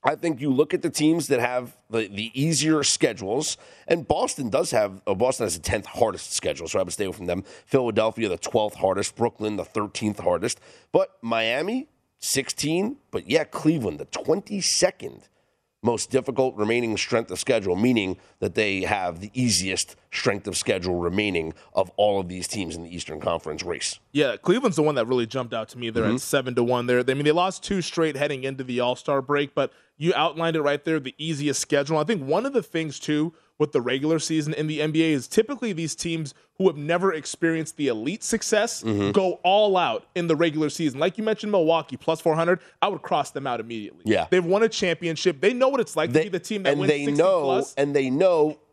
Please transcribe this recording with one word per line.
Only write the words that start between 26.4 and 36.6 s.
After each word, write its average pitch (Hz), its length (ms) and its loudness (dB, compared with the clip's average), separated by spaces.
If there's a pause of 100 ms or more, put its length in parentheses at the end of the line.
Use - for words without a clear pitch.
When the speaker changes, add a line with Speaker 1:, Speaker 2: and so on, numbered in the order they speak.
Speaker 2:
to 123 80 4
one 120 240 0
there. 123 160 4
They, 127 80 0
I 131 40 2
mean, 147 100 -2
they 151 80 4
lost 180 300 0
two 196 180 -2
straight 160 340 -2
heading 139 300 -2
into 135 180 -6
the 123 160 -4
All-Star 127 420 0
break, 143 320 -2
but 135 200 -2 (240)
you 165 180 0
outlined 165 400 0
it 156 60 0
right 143 240 0
there, 160 160 0
the 131 160 -10
easiest 147 420 -2
schedule. 147 380 0
I 151 80 2
think 175 180 -2
one 165 220 0
of 277 80 -4
the 254 100 0
things, 160 340 -6
too, 151 360 -2 (300)
with 151 80 -2
the 127 100 2
regular 139 380 0
season 156 340 -2
in 156 140 -2
the 156 140 -4
N 151 100 0
B 160 120 2
A 160 100 4
is 131 140 -2
typically 226 460 2
these 165 220 -4
teams 165 380 -6 (240)
who 190 100 4